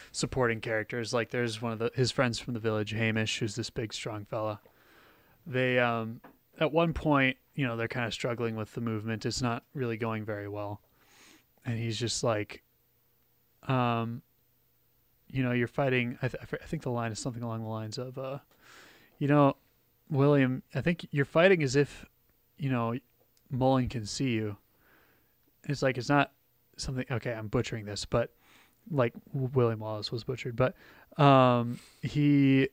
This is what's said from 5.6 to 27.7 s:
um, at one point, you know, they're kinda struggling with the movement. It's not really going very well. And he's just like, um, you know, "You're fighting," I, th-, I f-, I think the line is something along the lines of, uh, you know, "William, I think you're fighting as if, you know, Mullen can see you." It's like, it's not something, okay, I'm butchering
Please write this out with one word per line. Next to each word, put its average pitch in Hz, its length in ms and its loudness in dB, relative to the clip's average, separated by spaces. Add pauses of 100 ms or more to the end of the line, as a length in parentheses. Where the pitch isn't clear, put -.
um, 117 400 0 (400)
at 151 120 2
one 165 220 2
point, 135 440 2 (160)
you 139 120 -2
know, 117 120 -2
they're 113 100 -2
kinda 117 240 -4
struggling 117 440 -4
with 107 180 -8
the 120 80 -6
movement. 110 440 -4
It's 120 160 -4
not 120 220 -2 (100)
really 120 240 -4
going 110 280 -4
very 104 240 -6
well. 104 320 -8 (840)
And 117 140 -4
he's 113 180 -4
just 113 260 -4
like, 107 400 -2 (1040)
um, 117 540 0 (1080)
you 135 160 -4
know, 123 80 0
"You're 120 160 2
fighting," 127 540 0
I, 131 60 -2
th-, - 120 -6
I - 40 -18
f-, - 180 -8
I - 40 -18
think 160 180 -8
the 131 80 -4
line 117 200 -2
is 104 80 -8
something 120 220 -6
along 113 220 -6
the 110 60 -8
lines 110 280 -8
of, 127 200 -8
uh, 135 220 -8 (800)
you 143 100 0
know, 143 280 6 (540)
"William, 139 520 4 (140)
I 135 60 -2
think 170 300 -2
you're 143 140 2
fighting 170 380 6
as 127 120 2
if, - 300 2 (520)
you 139 120 -4
know, 117 260 0 (540)
Mullen 131 400 2
can 110 160 -6
see 131 260 -2
you." 107 260 -2 (1080)
It's 139 180 -4
like, 131 160 0
it's 117 120 -6
not 143 220 2 (460)
something, 127 320 -6
okay, 120 240 -4
I'm 110 140 -8
butchering 113 380 -2